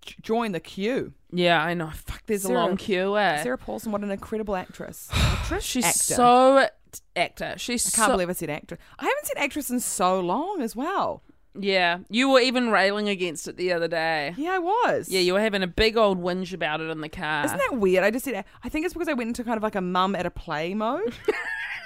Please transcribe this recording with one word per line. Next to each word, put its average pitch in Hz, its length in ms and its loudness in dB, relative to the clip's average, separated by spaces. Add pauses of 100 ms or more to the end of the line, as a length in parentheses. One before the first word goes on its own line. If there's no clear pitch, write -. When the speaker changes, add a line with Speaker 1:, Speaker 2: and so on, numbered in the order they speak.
Speaker 1:
j-, - 200 -20
join 226 320 -2
the 160 60 -4
queue. 202 540 -4 (180)
Speaker 2:
Yeah, 170 320 4
I 170 100 -2
know. 165 200 -4
Fuck, - 340 -12
there's 202 180 -2
a - 20 -2
Speaker 1:
Sarah, 247 120 2
Speaker 2:
long 185 180 2
queue, 196 400 0
eh? 165 260 2
Speaker 1:
Sarah 247 140 -2
Paulson, 220 340 -8
what 202 100 -2
an 202 100 -4
incredible 208 440 -4
actress. - 540 -12
Speaker 2:
<sighs> - 40 -4
Speaker 1:
Actress? - 520 0
Speaker 2:
She's 240 200 -2
Speaker 1:
Actor. - 120 2 (160)
Speaker 2:
so 254 540 8 (260)
t-, - 60 -16 (160)
actor. 160 420 -4
She's 240 300 -2
Speaker 1:
I - 100 0
can't 220 100 4
Speaker 2:
so - 60 4
Speaker 1:
believe 180 160 0
I 180 40 -4
said 160 160 -6
actress. - 300 -10 (180)
I - 80 -10
haven't 554 200 0
said 571 120 -6
actress 294 320 -4
in 247 120 0
so 185 400 2
long 285 400 -2
as 226 140 -4
well. 262 460 -2 (380)
Speaker 2:
Yeah, 185 380 2 (140)
you 254 180 4
were 269 100 8
even 247 300 2
railing 202 400 4
against 180 380 -4
it - 100 -10
the 180 160 0
other 170 140 0
day. 160 500 -2
Speaker 1:
Yeah, 320 140 -4
I 381 80 0
was. 339 500 0
Speaker 2:
Yeah, 185 120 0
you 180 120 2
were 196 80 2
having 202 220 0
a 180 40 0
big 214 300 2
old 196 240 4
whinge 180 320 -4
about 160 280 -4
it 160 100 -6
in 156 100 -6
the 151 80 -8
car. 156 360 -2
Speaker 1:
Isn't - 120 -2
that 480 220 0
weird? 185 240 4
I 208 80 4
just 254 140 -4
said, 202 200 -6 (180)
I 247 60 -10
think 311 160 -2
it's 359 80 -4
because 330 140 -4
I 311 60 0
went 233 160 -2
into 240 140 -6
kind 220 140 -2
of, 208 60 -2
like, 214 100 -2
a 196 80 -2
mum 180 320 0
at 175 140 -4
a - 20 -2
play 170 460 -6
mode. 240 440 -2
Speaker 2:
<laughs> - 60 -18 (600)